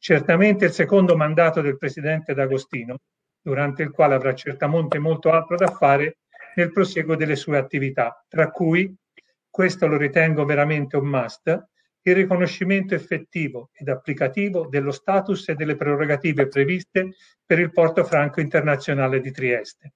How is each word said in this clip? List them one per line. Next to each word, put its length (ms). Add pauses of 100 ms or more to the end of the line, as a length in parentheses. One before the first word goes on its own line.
Certamente 560
il 80
secondo 460
mandato 420
del 160
presidente 560
D'Agostino, 640 (460)
durante 400
il 80
quale 240
avrà 200
certamente 640
molto 320
altro 240
da 120
fare 540 (340)
nel 180
proseguo 420
delle 220
sue 220
attività, 680
tra 240
cui, 400 (600)
questo 360
lo 120
ritengo 480
veramente 500
un 120
must, 360 (560)
il 140
riconoscimento 800
effettivo 800
ed 160
applicativo 760
dello 260
status 580
e 60
delle 200
prerogative 720
previste 680 (300)
per 140
il 120
Porto 320
Franco 380
Internazionale 800
di 100
Trieste. 640